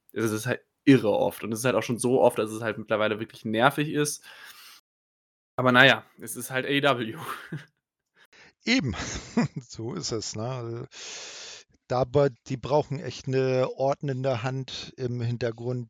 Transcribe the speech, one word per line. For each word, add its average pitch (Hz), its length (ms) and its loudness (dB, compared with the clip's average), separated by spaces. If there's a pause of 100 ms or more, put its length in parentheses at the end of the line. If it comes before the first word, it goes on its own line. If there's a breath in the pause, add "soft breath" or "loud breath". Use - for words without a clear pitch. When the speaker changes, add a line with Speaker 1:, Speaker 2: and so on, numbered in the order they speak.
(120)
Speaker 1:
das 113 200 -2
ist 107 140 -4
halt 123 160 -4 (220)
irre 110 280 8
oft. - 320 0
Und 107 80 -6
es 110 80 -4
ist 123 60 -2
halt 113 100 2
auch 110 80 2
schon 117 160 -4
so 123 200 2
oft, - 180 6
dass 110 120 -2
es 110 120 -8
halt 110 160 -4
mittlerweile 107 420 0
wirklich - 240 -12
nervig 131 480 2
ist. 147 320 -2 (1300 loud breath)
Aber 127 140 2
naja, 123 340 8 (160)
es 113 140 -10
ist 120 160 -10
halt 131 160 -4
A - 20 -2
E 139 140 2
W. 120 400 0
<laughs> - 40 -10 (1400 soft breath)
Speaker 2:
Eben, 220 300 2
<laughs> - 760 -4
so 117 260 -10
ist - 180 -6
es, 110 240 -6
ne? 120 500 -8 (1000 loud breath)
Da, 127 140 0
aber 139 280 4
die 135 300 -6
brauchen 139 420 0
echt - 260 -12
eine 131 500 2
ordnende 135 680 -2
Hand 131 540 -8
im 123 260 -4
Hintergrund, 120 680 -4